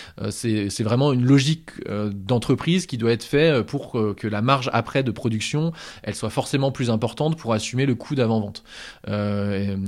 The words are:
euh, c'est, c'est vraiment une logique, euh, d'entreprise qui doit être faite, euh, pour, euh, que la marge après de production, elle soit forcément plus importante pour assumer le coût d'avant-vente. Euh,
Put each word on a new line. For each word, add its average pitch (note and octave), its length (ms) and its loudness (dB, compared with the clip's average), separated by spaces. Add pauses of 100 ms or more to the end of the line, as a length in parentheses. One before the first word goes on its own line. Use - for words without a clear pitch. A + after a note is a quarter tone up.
(200)
euh, G#2+ 120 -4
c'est, G#2+ 400 0
c'est - 120 -2
vraiment B2+ 300 4
une B2 100 2
logique, C#3 460 4 (180)
euh, G#2 240 -2
d'entreprise B2 760 0
qui B2+ 100 -6
doit A#2 140 2
être A#2 100 2
faite, D3+ 320 4
euh, A#2 100 4
pour, C3+ 360 -4
euh, G#2 180 0
que A2+ 100 -4
la G#2 140 0
marge C3 320 2
après C3+ 300 2
de A#2+ 80 0
production, B2+ 600 -2 (300)
elle G#2 140 -6
soit A2 160 -6
forcément C3+ 400 0
plus A#2 180 -2
importante A#2+ 480 0
pour A2+ 160 -2
assumer B2 320 0
le C3 80 4
coût C#3 220 -6
d'avant-vente. A2+ 480 0 (440)
Euh, G2+ 680 0 (120)